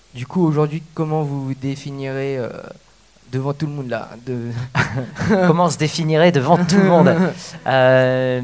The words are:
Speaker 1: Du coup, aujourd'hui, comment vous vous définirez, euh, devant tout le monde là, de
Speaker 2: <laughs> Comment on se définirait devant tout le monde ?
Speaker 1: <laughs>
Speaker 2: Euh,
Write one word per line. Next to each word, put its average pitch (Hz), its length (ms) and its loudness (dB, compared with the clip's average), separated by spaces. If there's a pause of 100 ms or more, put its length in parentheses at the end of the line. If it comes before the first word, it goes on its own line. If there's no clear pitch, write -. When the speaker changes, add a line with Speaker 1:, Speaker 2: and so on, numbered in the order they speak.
(160)
Speaker 1:
Du 123 100 -10
coup, 185 220 -4
aujourd'hui, 151 340 -2 (120)
comment 156 300 -4
vous 139 240 -6
vous 135 60 -6
définirez, 135 840 -8
euh, 120 100 -6 (840)
devant 131 220 -4
tout 143 140 -6
le 147 80 -6
monde 139 160 -8
là, 113 180 -6 (180)
de 127 120 -6 (360)
Speaker 2:
<laughs> - 140 -2 (600)
Comment 170 180 4
on 165 40 2
se 131 80 -2
définirait 156 540 2
devant 139 260 4
tout 175 200 2
le 190 100 6
monde ? 160 260 6
Speaker 1:
<laughs> - 540 -4
Speaker 2:
Euh, 127 760 4